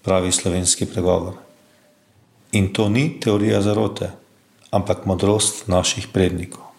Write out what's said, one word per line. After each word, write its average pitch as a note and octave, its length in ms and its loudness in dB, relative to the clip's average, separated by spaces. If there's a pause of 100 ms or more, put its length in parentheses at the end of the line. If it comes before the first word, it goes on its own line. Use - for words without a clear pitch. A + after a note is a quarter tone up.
pravi F#2 280 2
slovenski F2+ 540 -2
pregovor. F2+ 500 -2 (1160)
In G2 220 2
to G#2+ 160 0
ni C3+ 300 0
teorija G#2+ 420 2
zarote, G2+ 500 0 (600)
ampak F#2+ 340 -2
modrost G2 640 0
naših F2+ 460 0
prednikov. F2+ 500 0 (160)